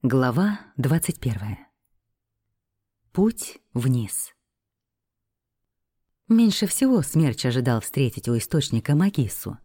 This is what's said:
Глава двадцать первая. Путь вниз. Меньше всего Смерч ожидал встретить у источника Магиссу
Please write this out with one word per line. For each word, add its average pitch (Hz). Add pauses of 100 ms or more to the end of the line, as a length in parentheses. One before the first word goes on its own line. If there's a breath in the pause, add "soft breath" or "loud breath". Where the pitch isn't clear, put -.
Глава 131 (160)
двадцать 147
первая. 104 (1400)
Путь - (140)
вниз. 123 (2000)
Меньше 226
всего 254
Смерч 143
ожидал 123
встретить -
у 120
источника 139
Магиссу 151